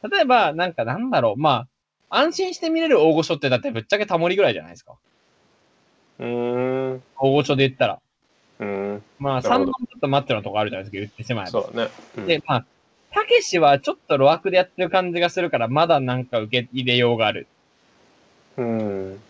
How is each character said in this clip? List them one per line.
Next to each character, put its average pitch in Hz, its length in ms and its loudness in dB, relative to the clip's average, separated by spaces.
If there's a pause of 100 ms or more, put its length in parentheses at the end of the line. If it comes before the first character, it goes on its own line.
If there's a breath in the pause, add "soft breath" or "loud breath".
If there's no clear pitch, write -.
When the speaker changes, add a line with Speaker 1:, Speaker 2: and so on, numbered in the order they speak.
(120)
Speaker 1:
例 392 120 0
え - 20 4
ば、 226 260 4
な 170 160 -2
ん 175 60 -6
か 123 100 -4
な 123 140 -4
ん 247 120 -6
だ 175 120 2
ろ 110 160 2
う、 - 20 -8
ま 135 280 2 (420)
あ、 - 80 -2
安 311 160 2
心 370 200 -4
し - 40 -14
て 330 120 -4
見 330 120 0
れ 320 80 -2
る 226 120 6
大 160 120 6
御 156 100 2
所 165 120 -2
っ 143 40 -12
て 143 80 -2
だ 123 120 2
っ - 20 -
て 277 100 -6
ぶ 113 80 -4
っ 110 60 -10
ち - 80 0
ゃ 208 40 0
け 208 80 -2
タ 185 120 -2
モ 165 100 0
リ 185 80 0
ぐ 196 60 2
ら 160 80 4
い 110 40 -2
じ 82 60 -6
ゃ 76 40 -14
な 82 40 -20
い 87 40 -20
で 85 40 -20
す - 80 -20
か。 - 80 -20 (1300)
Speaker 2:
う 120 60 -12
ー 123 720 -4
ん。 131 80 -16 (140)
Speaker 1:
大 135 140 2
御 143 140 2
所 147 100 0
で 135 100 4
言 131 80 -2
っ - 60 -20
た 120 80 2
ら。 92 120 -6 (600)
Speaker 2:
う 110 60 -8
ん。 101 380 -6 (140)
Speaker 1:
ま 135 200 -2
あ、 123 40 -2
Speaker 2:
な - 0 -
る - 20 -12
ほ 180 60 0
ど。 240 60 4
Speaker 1:
さ - 20 2
ん - 40 2
ま 277 60 0
も 262 200 -8
ち - 60 -20
ょ - 60 -20
っ - 20 -
と 147 80 0
マ 139 80 2
ッ 139 60 0
チ 131 100 -2
ョ - 20 2
な 104 80 -4
と 101 60 -8
こ 101 100 -2
あ 107 60 2
る 101 40 -4
じ - 60 -8
ゃ 95 40 -8
な - 20 -10
い - 20 -12
で 107 60 -14
す - 20 -16
か、 101 80 -10
言 104 80 -8
っ - 20 -16
て - 140 -16
し 127 100 -6
ま 104 100 -4
え - 20 -10
ば。 90 60 -12
Speaker 2:
そ 110 200 -2
う - 20 -20
だ 117 120 -2
ね。 - 40 -8 (280)
う 113 60 -8
ん。 - 40 -6
Speaker 1:
で、 151 180 0
ま 139 100 -2
あ、 120 100 -4 (460)
た 427 120 -2
け 480 180 4
し - 160 -2
は 143 220 6
ち - 120 -4
ょ - 20 -4
っ - 120 -8
と 156 120 2
露 135 140 6
悪 175 200 0
で 180 60 4
や 180 60 6
っ 180 60 -4
て - 120 -8
る 180 80 -2
感 180 240 0
じ 170 80 0
が 175 80 2
す 185 120 -4
る 175 80 -2
か 135 100 -2
ら、 113 100 0
ま 156 180 2
だ 151 140 2
な 127 160 -2
ん 127 80 -4
か 120 140 -2
受 117 240 -2
け 120 100 -12
入 127 100 -4
れ 123 140 2
よ 120 160 4
う 117 40 -2
が 110 100 2
あ 104 40 0
る。 98 160 -8 (1080)
Speaker 2:
う 131 80 -4
ん。 101 640 -6